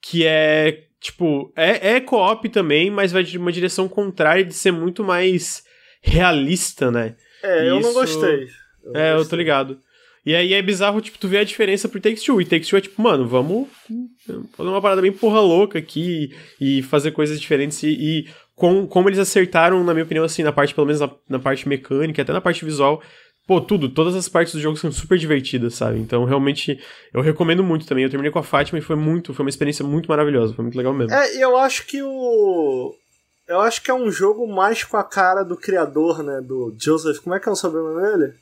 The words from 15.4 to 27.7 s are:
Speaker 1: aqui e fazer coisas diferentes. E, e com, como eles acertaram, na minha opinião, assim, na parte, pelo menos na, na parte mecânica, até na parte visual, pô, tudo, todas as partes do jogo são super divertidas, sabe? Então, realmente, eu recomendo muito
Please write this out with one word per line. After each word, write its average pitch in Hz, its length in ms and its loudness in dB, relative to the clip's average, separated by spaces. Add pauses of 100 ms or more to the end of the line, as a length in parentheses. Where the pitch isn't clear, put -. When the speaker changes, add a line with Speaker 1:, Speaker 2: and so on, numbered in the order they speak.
Speaker 1:
aqui 156 560 -6 (240)
e 135 240 0
fazer 147 280 0
coisas 151 280 -2
diferentes. 147 440 -2
E, 156 80 0
e 156 340 -2 (300)
com, 185 300 2
como 185 220 2
eles 196 120 2
acertaram, 180 680 2
na 170 80 2
minha 160 100 0
opinião, 160 220 0
assim, 160 180 -4
na 151 80 2
parte, 143 240 0
pelo 147 120 2
menos 147 120 0
na, 143 100 -2 (200)
na 131 100 -4
parte 131 260 -4
mecânica, 143 560 -4
até 139 120 -4
na 180 80 -2
parte 175 240 -2
visual, 151 360 0 (440)
pô, 185 140 2
tudo, 151 300 0
todas 160 260 0
as 180 140 -6
partes 170 240 0
do 156 80 -6
jogo 156 160 -2
são 156 120 -4
super 180 280 0
divertidas, 135 560 -2
sabe? 113 260 -2
Então, 120 240 -2
realmente, 139 560 -2 (340)
eu 123 60 -2
recomendo 165 420 2
muito 165 240 0